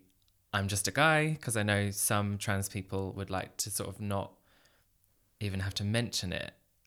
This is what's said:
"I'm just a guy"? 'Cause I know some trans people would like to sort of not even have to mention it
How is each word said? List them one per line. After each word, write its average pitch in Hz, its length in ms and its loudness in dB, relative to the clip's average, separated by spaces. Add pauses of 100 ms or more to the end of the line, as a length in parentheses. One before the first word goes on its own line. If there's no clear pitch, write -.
(540)
"I'm 98 160 2
just 101 180 0
a 95 40 0
guy"? 156 500 4
'Cause 117 160 -2
I 104 60 2
know 101 280 4
some 101 460 0
trans 98 320 -2
people 95 440 -4
would 98 160 -6
like 92 280 -4
to - 120 -4
sort - 200 -4
of 98 100 -10
not 101 340 -2 (1080)
even 95 200 -2
have 98 140 -2
to 104 80 -2
mention 104 480 0
it - 220 -6 (340)